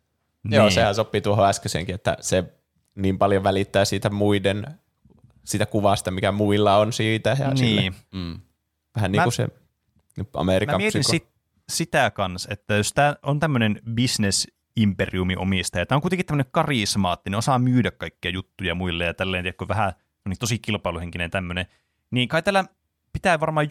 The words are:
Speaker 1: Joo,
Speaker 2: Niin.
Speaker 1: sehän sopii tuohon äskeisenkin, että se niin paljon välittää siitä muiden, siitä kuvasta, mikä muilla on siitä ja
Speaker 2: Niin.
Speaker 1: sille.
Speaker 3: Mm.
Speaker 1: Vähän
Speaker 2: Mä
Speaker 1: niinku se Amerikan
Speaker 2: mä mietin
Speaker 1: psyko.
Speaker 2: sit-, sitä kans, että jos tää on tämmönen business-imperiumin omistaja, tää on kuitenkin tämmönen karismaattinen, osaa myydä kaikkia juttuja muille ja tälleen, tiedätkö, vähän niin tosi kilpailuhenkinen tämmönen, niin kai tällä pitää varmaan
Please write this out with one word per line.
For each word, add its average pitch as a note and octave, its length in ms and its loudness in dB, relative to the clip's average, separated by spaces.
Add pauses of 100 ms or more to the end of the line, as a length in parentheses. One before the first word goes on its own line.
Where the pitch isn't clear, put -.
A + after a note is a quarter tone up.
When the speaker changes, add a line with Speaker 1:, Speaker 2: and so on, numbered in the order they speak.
(500)
Speaker 1:
Joo, B2+ 140 6
Speaker 2:
Niin. G2+ 100 6
Speaker 1:
sehän G#2+ 200 4
sopii A2 260 0
tuohon G2+ 280 4
äskeisenkin, F#2 460 -2
että - 260 -2
se F2+ 240 0 (500)
niin F#2+ 240 0
paljon G2+ 260 4
välittää G2 400 2
siitä G2 260 -2
muiden, G2+ 540 0 (800)
siitä G#2+ 220 -2
kuvasta, G#2 440 0
mikä F#2+ 220 0
muilla G2+ 440 4
on G#2+ 160 4
siitä A2 480 0
ja C3+ 80 -2
Speaker 2:
Niin. C3+ 100 0
Speaker 1:
sille. A2 220 2 (320)
Speaker 3:
Mm. F2 280 -10 (560)
Speaker 1:
Vähän G2+ 140 0
Speaker 2:
Mä G2+ 60 0
Speaker 1:
niinku D#3+ 140 2
se A2+ 180 -2 (880)
Amerikan F#2+ 400 2
Speaker 2:
mä F#2 40 0
mietin G#3 220 -2
Speaker 1:
psyko. C3+ 100 0
Speaker 2:
sit-, E3 220 -4 (360)
sitä D3 420 0
kans, F#2 400 -6
että G#2 240 -4
jos G#2 180 2
tää C#3+ 300 2
on C#3+ 180 -2
tämmönen A#2+ 400 0 (160)
business-imperiumin G2 1400 0
omistaja, F#2 480 -2
tää C3 100 2
on D3 60 0
kuitenkin F3+ 240 -2
tämmönen C#3+ 240 -2
karismaattinen, G2+ 880 0
osaa B2+ 200 2
myydä B2 320 2
kaikkia - 400 -8
juttuja F2+ 440 -6
muille F2 300 -4
ja E2+ 100 -2
tälleen, F#2 300 -4
tiedätkö, F2+ 240 -8
vähän G2 240 -2 (360)
niin F2+ 100 -6
tosi A#2+ 200 -2
kilpailuhenkinen E2+ 720 -6
tämmönen, F2+ 360 -4 (440)
niin B2 180 0
kai D#3+ 140 -2
tällä G3 220 0 (480)
pitää E3+ 280 0
varmaan D#3 300 0